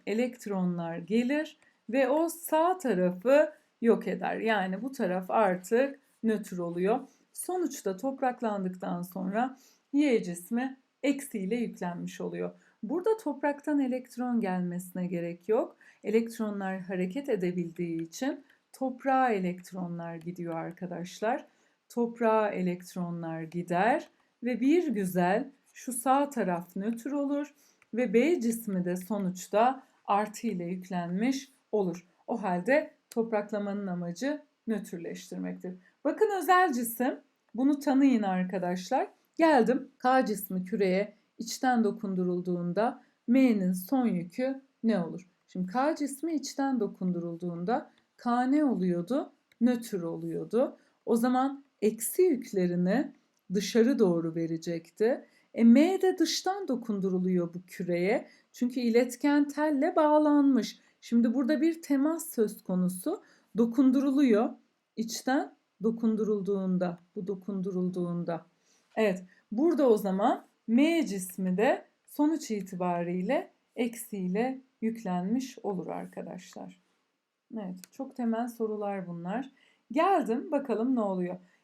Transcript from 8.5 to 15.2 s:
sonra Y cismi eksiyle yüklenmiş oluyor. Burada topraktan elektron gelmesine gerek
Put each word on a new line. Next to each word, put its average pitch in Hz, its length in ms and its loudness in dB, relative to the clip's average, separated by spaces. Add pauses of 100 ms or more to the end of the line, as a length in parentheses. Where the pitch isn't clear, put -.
sonra 196 560 -4 (340)
Y 277 300 4
cismi 233 580 -6 (220)
eksiyle 240 540 -2
yüklenmiş 180 640 -6
oluyor. 175 300 -6 (320)
Burada 359 340 0
topraktan 285 640 -2
elektron 247 600 -2
gelmesine 180 640 -4
gerek 175 420 -6